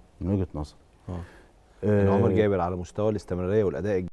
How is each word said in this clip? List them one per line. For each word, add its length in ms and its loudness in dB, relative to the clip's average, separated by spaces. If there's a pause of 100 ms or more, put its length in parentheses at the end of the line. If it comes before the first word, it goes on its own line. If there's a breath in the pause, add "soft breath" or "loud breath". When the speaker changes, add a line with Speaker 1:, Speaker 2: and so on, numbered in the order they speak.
(220)
Speaker 1:
من 120 -4
وجهة 220 0
نظري. 220 -10 (320)
Speaker 2:
آه. 100 -10 (640 loud breath)
Speaker 1:
آه. 200 4
Speaker 2:
إن 40 4
عمر 240 4
جابر 280 2
على 160 -2
مستوى 340 -4
الاستمرارية 540 -2
والأداء 340 -2 (160)